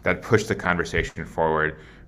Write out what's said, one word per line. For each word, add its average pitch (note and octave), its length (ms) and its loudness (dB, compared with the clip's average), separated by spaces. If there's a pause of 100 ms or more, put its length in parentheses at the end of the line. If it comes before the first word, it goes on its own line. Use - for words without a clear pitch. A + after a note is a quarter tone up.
that F2+ 200 0
pushed - 260 2
the G#2 60 -2
conversation E2+ 680 -2
forward, D#2 540 0 (300)